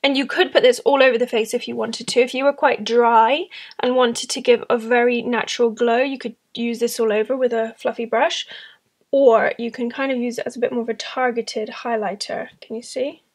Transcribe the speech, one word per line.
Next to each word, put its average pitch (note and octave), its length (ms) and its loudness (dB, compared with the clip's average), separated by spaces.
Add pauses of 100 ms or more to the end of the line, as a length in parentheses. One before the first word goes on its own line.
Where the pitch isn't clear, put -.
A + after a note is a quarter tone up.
And C#4 140 2
you C4+ 100 0
could - 260 -2
put A#3+ 100 4
this A#3+ 180 4
all C#4 220 4
over B3+ 160 4
the A#3+ 80 0
face A3+ 280 -2
if A#3+ 120 -4
you A#3 80 -10
wanted A#3 340 -8
to. A#3+ 120 2
If B3+ 140 0
you C4 100 -2
were C#4 80 4
quite C4 320 0
dry A#3 640 4 (320)
and B3+ 160 0
wanted A#3+ 340 0
to C4 100 -6
give A#3+ 300 4
a A#3+ 80 2
very A#3+ 440 2
natural A#3 480 0
glow, A#3 320 2
you C4+ 160 -2
could A3 180 -10 (180)
use A#3 240 -4
this A#3 220 -2
all A3 120 2
over A3 240 0
with B3 160 0
a A3+ 260 -2
fluffy A#3 260 -6
brush. B3 420 0 (640)
Or B3+ 480 6
you A#3 120 -6
can A#3+ 200 -6
kind C4+ 220 -4
of B3 60 -2
use A#3+ 200 -4
it - 80 -6
as B3 100 -8
a A#3+ 40 -8
bit A#3+ 120 0
more A#3+ 100 -4
of A#3 60 -6
a A3 60 -4
targeted A#3 760 -4
highlighter. G#3 840 -6 (100)
Can - 160 -14
you A#3 60 -10
see? C#4 400 -8 (120)